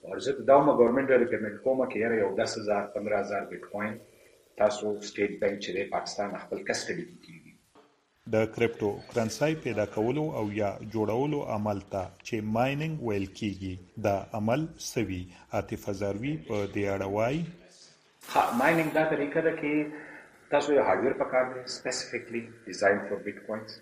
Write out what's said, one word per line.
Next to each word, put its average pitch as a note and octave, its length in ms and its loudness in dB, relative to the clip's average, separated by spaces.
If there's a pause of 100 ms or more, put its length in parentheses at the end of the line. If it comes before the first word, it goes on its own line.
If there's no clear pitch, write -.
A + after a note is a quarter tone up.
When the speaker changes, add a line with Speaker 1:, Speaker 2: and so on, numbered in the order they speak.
Speaker 1:
او F2+ 140 -8
زه C3+ 180 -2
ته A#2+ 40 -8 (100)
دا C#3 80 12
هم C#3+ 200 6
ګورنمنت B2 320 6
ته B2+ 120 8
ریکمنډ G#2+ 400 -2
کوم C3 260 2
چې - 140 -8
یاره A#2 200 2
یو F#2+ 160 0
دس A2 220 0
هزار، G2+ 220 0 (120)
پندره G#2 240 0
هزار G2 320 -2
بیټ - 120 -12 (100)
کوین G#2+ 200 -4 (640)
تاسو G#2 280 2 (220)
سټیټ G2+ 240 -2 (100)
بانک G2+ 220 0
چې - 120 -8
دی G2 80 -2 (120)
پاکستان G2+ 340 -4 (140)
خپل - 240 -8
کسټډي - 380 -4 (180)
کې E3 120 -20 (1000)
Speaker 2:
د - 20 2 (200)
کریپټو A2+ 340 0 (220)
کرنسۍ A#2+ 420 0 (100)
پیدا G#2+ 300 0
کولو C3 320 0 (140)
او A2 40 0 (160)
یا G2+ 100 2 (240)
جوړولو A#2 460 0 (160)
عمل G#2 240 0 (140)
ته F#2+ 100 -2 (220)
چې - 100 -4 (220)
ماینینګ C#3+ 380 0 (120)
ویل G2 200 0 (120)
کیږي، F#2+ 340 -4 (320)
دا G2+ 100 4 (240)
عمل B2 260 2 (240)
څه - 100 -4 (100)
وي؟ F#2 120 -4 (360)
عاطف - 320 -6
هزاروي G2+ 440 -4 (140)
په G#2+ 100 -2 (160)
دې G#2 120 0 (100)
اړه G2 200 -2
وایي. B2 260 0 (920)
Speaker 1:
ها، - 100 6 (180)
ماینینګ D#3+ 360 4
دا D#3+ 60 6 (100)
طریقه C#3+ 340 0
ده D#3 120 2
کې D3 140 0 (800)
تاسو D3 240 4
یو B2+ 120 6
هارډویر A2 320 4
پکار B2+ 320 2
دی، - 80 -8 (160)
specifically A#2+ 680 -6 (240)
designed G2+ 400 4
for G2+ 100 -2 (120)
bitcoins. G#2+ 400 -8 (120)